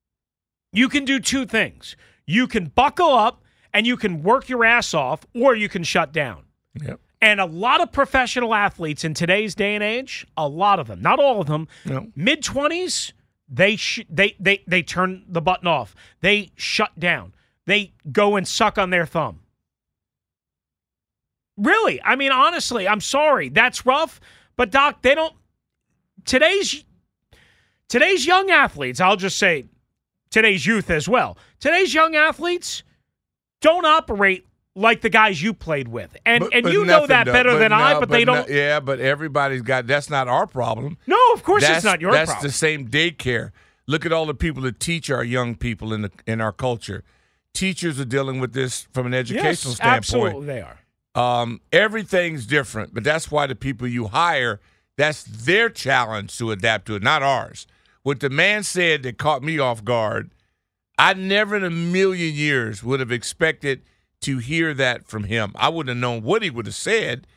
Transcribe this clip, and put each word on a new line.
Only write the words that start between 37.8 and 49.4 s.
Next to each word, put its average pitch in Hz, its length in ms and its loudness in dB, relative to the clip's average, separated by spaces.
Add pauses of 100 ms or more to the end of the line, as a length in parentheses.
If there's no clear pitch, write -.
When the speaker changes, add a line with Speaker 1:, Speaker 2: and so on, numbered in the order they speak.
Speaker 2:
no, 294 60 2
Speaker 1:
but 240 100 0
they 233 140 4
Speaker 2:
but 247 80 2
no, - 100 2
Speaker 1:
don't. - 80 -8
Speaker 2:
yeah, 143 300 0
but 135 200 -4
everybody's 139 640 -2
got, 127 240 -2
that's 143 240 -2
not 135 180 -2
our 151 180 0
problem. 123 600 -6
Speaker 1:
No, 262 120 4 (140)
of - 100 -2
course 392 200 4
it's 147 100 6
Speaker 2:
That's, 240 120 2
Speaker 1:
not 185 160 2
your 185 120 0
Speaker 2:
that's 160 180 4
Speaker 1:
problem. 127 180 -4
Speaker 2:
the 135 40 -6
same 151 360 -2
daycare. 127 640 -2 (340)
Look 143 200 -2
at 165 60 0
all 160 140 0
the 151 80 -4
people 131 280 -4
that 127 180 -6
teach 165 300 -4
our 123 140 -2
young 120 300 -2
people 110 380 -6
in 107 100 -4
the, 101 80 -6 (160)
in 113 140 -4
our 107 120 -2
culture. 117 520 -6 (500)
Teachers 175 460 -4
are 139 60 -4
dealing 131 340 -2
with 123 140 -4
this 127 380 -6
from 127 140 -4
an 123 80 -4
educational 147 580 -2